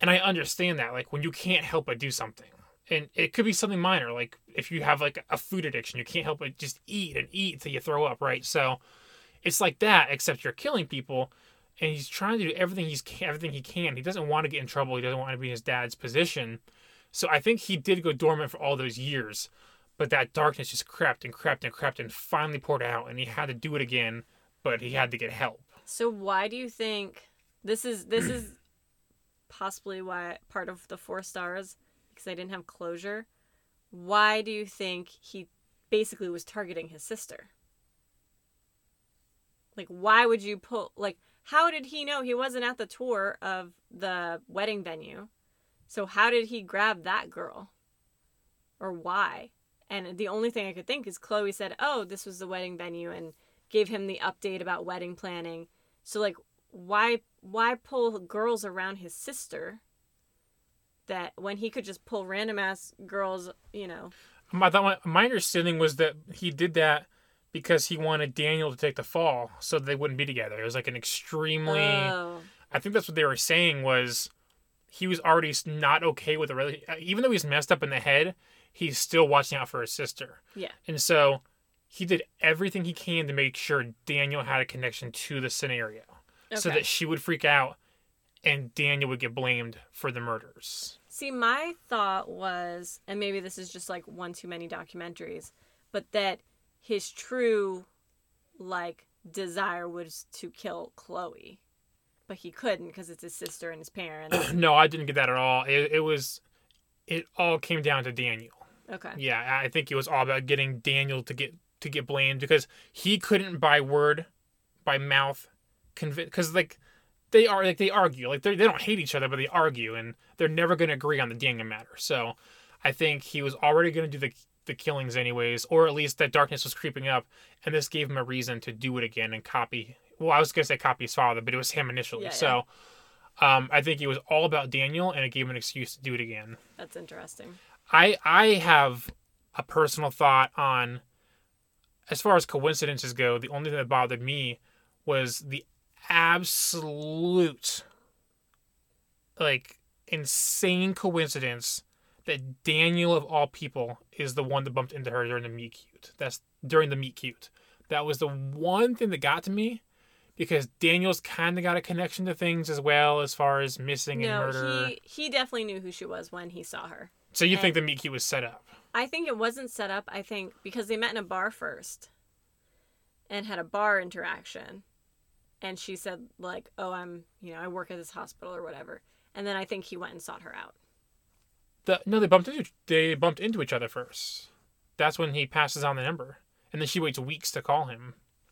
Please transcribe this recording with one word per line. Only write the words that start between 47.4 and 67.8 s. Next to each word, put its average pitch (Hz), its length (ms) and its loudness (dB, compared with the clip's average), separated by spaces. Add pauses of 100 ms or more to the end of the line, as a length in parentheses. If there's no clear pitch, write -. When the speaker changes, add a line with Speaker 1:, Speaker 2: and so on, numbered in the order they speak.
Speaker 2:
Or 185 140 -6
why? 175 580 -2 (380)
And 180 300 -8
the 208 100 -2
only 220 220 0
thing 214 160 -4
I 190 60 -8
could 175 140 -12
think 262 200 -4
is 185 120 -12
Chloe 208 340 -2
said, 196 260 -8
"Oh, 269 260 0
this 190 200 -12
was 185 140 -14
the 185 80 -10
wedding 180 320 -8
venue," 170 320 -10
and 170 240 -12 (340)
gave 214 200 4
him 196 180 -4
the 190 160 -6
update 185 400 -4
about 175 240 -4
wedding 180 280 -8
planning. 170 540 -10 (340)
So, - 180 -8
like, 202 160 0 (340)
why, 208 500 0 (200)
why 226 340 0
pull 233 440 -2
girls 208 460 -2
around 190 320 -8
his 180 180 -16
sister? - 640 -12 (1300)
That 180 300 -8
when 196 200 -8
he 214 140 -6
could 226 140 -8
just 190 200 -14
pull 196 220 -6
random 202 320 -4
ass 190 360 -6 (120)
girls, 190 440 -6 (220)
you 202 160 -10
know. 170 220 -14 (420)
Speaker 1:
My, 185 140 6
I 180 40 10
thought 196 140 6
my, 190 200 4
my 175 200 6
understanding 175 540 0
was 151 180 4
that 151 180 4 (180)
he 175 180 -6
did 160 240 0
that 156 320 4 (460)
because 160 340 2